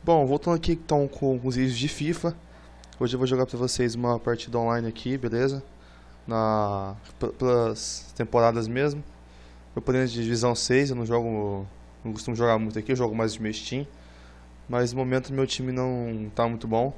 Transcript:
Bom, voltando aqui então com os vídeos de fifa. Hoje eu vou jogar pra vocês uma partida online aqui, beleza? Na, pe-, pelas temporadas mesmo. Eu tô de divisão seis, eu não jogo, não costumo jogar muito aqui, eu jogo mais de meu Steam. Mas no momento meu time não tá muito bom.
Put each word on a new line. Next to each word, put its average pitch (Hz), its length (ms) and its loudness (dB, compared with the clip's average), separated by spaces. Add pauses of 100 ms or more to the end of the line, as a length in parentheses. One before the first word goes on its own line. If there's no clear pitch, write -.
Bom, 160 240 6
voltando 143 300 2
aqui 165 160 2
então 151 380 2
com 135 340 0
os 123 140 -2
vídeos 127 200 2
de 135 120 -2
fifa. 160 440 -2 (640)
Hoje 120 160 0
eu 127 40 -2
vou 127 100 2
jogar 127 180 2
pra 127 120 -8
vocês 123 380 0
uma 120 220 0
partida 117 400 -2
online 117 300 0
aqui, 120 300 -4
beleza? 127 440 0 (640)
Na, 107 720 0 (240)
pe-, - 140 -2
pelas 117 840 0
temporadas 117 500 4
mesmo. 143 380 -2 (720)
Eu 113 60 -4
tô - 100 0
de 127 160 4
divisão 117 480 0
seis, 135 340 2
eu 131 60 -2
não 120 100 -2
jogo, 107 600 0 (340)
não 113 120 -8
costumo 110 200 -6
jogar 113 240 4
muito 110 220 -2
aqui, 120 140 -2
eu - 20 4
jogo 123 180 0
mais 110 200 0
de - 80 -8
meu 107 120 -2
Steam. 127 320 -6 (840)
Mas 123 240 0
no 127 60 -2
momento 127 340 0
meu 135 120 2
time 127 280 -4
não 120 600 -4
tá 117 140 2
muito 113 180 -4
bom. 117 320 2